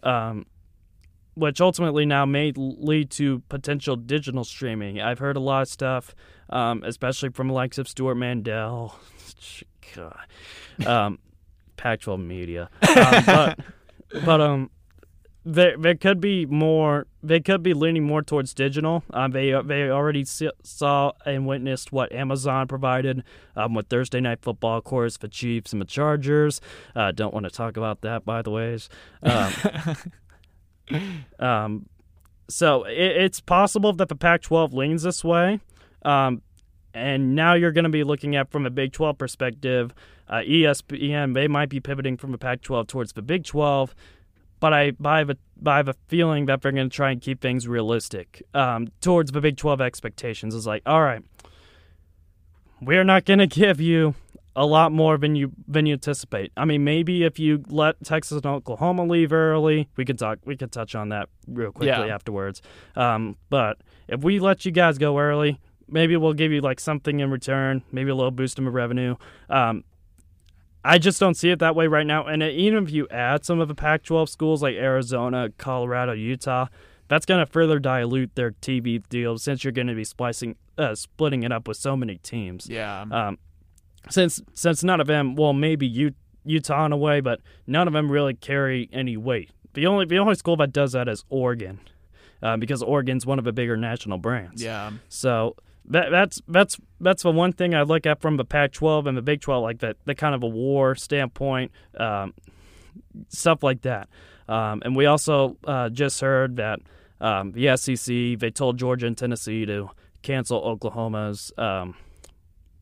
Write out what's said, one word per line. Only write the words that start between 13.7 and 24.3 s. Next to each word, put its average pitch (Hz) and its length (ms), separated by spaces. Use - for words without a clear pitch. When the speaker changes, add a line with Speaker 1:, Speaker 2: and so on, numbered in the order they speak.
Speaker 2:
<laughs> - 360
Speaker 1:
but, 160 160
um, 143 300
there, 165 320
there 160 200
could 190 240
be 185 260
more, 151 600
they 160 200
could 190 240
be 180 100
leaning 160 300
more 151 180
towards 139 320
digital. 151 480
Um, 131 200
they, 135 320
they 139 260
already 143 300
s-, - 200
saw 143 480
and 135 220
witnessed 135 420
what 131 220
Amazon 131 560
provided, 131 560
um, 113 180
with 107 140
Thursday 123 320
Night 120 200